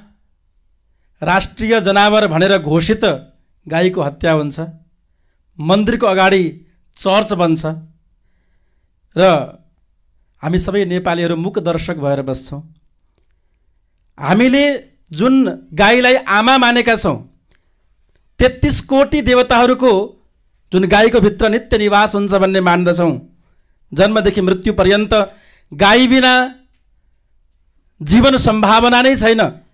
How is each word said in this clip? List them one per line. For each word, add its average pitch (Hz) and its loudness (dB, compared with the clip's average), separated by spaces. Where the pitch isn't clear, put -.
राष्ट्रिय 190 -2
जनावर 202 2
भनेर 180 2
घोषित 165 -2
गाईको 180 -2
हत्या 151 -4
हुन्छ, 151 -4
मन्दिरको 214 -2
अगाडि 190 2
चर्च 208 -2
बन्छ 165 -2
र 170 2
हामी 170 -2
सबै 196 -4
नेपालीहरू 175 -4
मूक 175 -6
दर्शक 165 -6
भएर 139 -4
बस्छौँ। 135 -12
हामीले 233 0
जुन 240 0
गाईलाई 247 2
आमा 254 0
मानेका 240 0
छौँ, 170 -4
तेत्तिस 254 -2
कोटी 277 0
देवताहरूको 247 2
जुन 185 0
गाईको 226 2
भित्र 208 0
नित्य 220 -2
निवास 208 0
हुन्छ 202 -2
भन्ने 190 0
मान्दछौँ, 175 0
जन्मदेखि 202 0
मृत्यु 185 -2
पर्यन्त 202 0
गाई 202 4
बिना 254 2
जीवन 247 2
सम्भावना 226 2
नै 262 2
छैन। 220 0